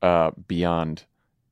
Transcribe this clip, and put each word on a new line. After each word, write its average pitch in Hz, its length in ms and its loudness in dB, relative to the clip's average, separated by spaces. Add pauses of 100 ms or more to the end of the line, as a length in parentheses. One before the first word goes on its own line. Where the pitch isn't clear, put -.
uh, 85 280 2 (160)
beyond 85 580 -4 (480)